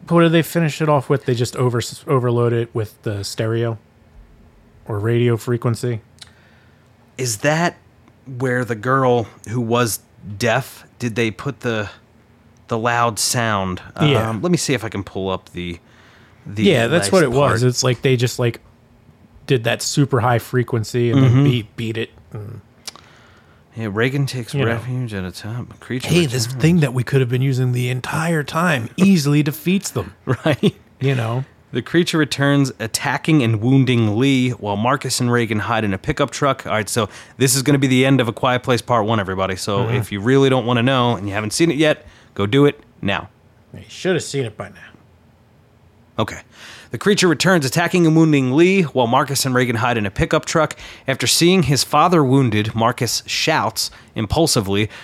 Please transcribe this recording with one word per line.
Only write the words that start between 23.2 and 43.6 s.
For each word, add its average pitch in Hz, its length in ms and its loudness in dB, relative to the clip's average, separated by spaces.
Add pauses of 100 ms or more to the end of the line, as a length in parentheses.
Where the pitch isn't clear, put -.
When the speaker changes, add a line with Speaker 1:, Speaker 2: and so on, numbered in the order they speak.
Speaker 2:
Yeah, 113 160 -6
Reagan 131 360 0
takes 123 260 -8
Speaker 1:
You 139 80 -2
know. 127 60 2
Speaker 2:
refuge 117 480 -4
at 95 80 -6
a 90 80 -8
top 110 480 -12
creature - 280 -8
Speaker 1:
Hey, 170 200 2
this 120 180 -4
Speaker 2:
returns. 127 160 -6
Speaker 1:
thing 165 200 4
that 131 120 0
we 123 100 -2
could 139 180 0
have 123 80 0
been 127 120 0
using 127 300 0
the 123 180 -2
entire 151 540 -2
time 160 540 -2
easily 151 460 4
defeats 170 460 -2
them. 95 300 -6
Speaker 2:
<laughs> - 60 -20 (200)
Right. 165 300 2 (240)
Speaker 1:
You 131 160 0
know? 120 300 -4 (260)
Speaker 2:
The 127 120 -2
creature 170 340 0
returns, 143 600 2
attacking 135 640 0
and 113 180 0
wounding 117 560 2
Lee, 127 340 2
while 104 240 -6
Marcus 123 440 -2
and 120 120 0
Reagan 113 280 0
hide 110 240 -2
in 101 100 -2
a 95 60 -6
pickup - 320 -2
truck. - 340 -2
All 80 80 -6
right, 107 160 -4
so 110 200 -2 (280)
this 127 180 2
is 135 60 0
gonna 143 160 2
be 135 100 2
the 127 200 4
end 135 120 4
of 113 80 0
A 117 60 -4
Quiet 127 300 -2
Place 120 180 0
Part 117 240 0
One, 113 140 0
everybody. 95 360 -2
So 98 300 -2
Speaker 1:
Mm-hmm. 117 100 -2
Speaker 2:
if 113 160 -4
you 101 80 -4
really 135 300 4
don't 127 160 0
wanna 120 180 0
know 123 320 2
and 101 120 -8
you 98 80 -6
haven't 110 180 -4
seen 170 160 2
it 131 80 -2
yet, 151 300 0 (260)
go 101 140 -2
do 139 180 4
it - 140 0 (240)
now. 95 260 -4 (440)